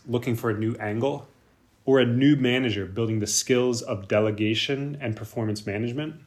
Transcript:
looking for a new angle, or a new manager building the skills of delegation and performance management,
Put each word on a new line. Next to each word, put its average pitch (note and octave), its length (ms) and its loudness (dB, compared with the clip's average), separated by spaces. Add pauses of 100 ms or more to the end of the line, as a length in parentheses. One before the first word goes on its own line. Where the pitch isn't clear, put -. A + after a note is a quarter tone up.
looking A#2+ 280 -2
for A#2 160 -2
a G2+ 60 -2
new A2 180 -2
angle, A#2 520 -4 (580)
or C3+ 140 6
a B2 60 6
new C3 300 6
manager B2 500 0
building A2 320 -2
the G#2 80 0
skills B2 560 0
of G2 260 -6
delegation A2 920 0
and A2 140 -4
performance G#2+ 500 -6
management, A#2+ 480 -4 (140)